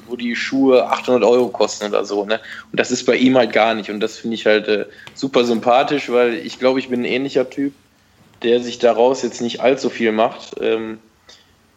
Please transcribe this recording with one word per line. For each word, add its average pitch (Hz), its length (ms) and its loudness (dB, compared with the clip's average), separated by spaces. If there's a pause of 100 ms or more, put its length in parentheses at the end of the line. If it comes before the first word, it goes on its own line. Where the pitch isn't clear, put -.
wo 120 80 -12
die 120 200 -4
Schuhe 131 520 4
achthundert 113 360 0
Euro 120 260 4
kosten - 360 -4
oder 104 200 -2
so, 101 200 -4
ne? 110 140 -4 (320)
Und - 80 -4
das 117 120 0
ist 123 140 -4
bei 120 100 4
ihm 127 220 4
halt 113 140 2
gar 113 220 2
nicht. 104 160 -8
Und 104 100 -6
das 110 180 -6
finde 113 180 -8
ich - 100 -4
halt, 107 220 2
äh, 104 180 0 (300)
super 131 280 0
sympathisch, 123 680 0
weil 120 240 2
ich - 240 -10
glaube, 131 200 2
ich 127 100 -6
bin 123 120 -2
ein 117 40 -2
ähnlicher 131 440 -2
Typ, 139 240 -6 (680)
der 120 180 2
sich 120 180 -10
daraus 120 420 4
jetzt 123 200 -6
nicht 117 200 -6
allzu 131 280 2
viel 113 220 -2
macht. 113 500 -2
Ähm, 110 380 -4 (760)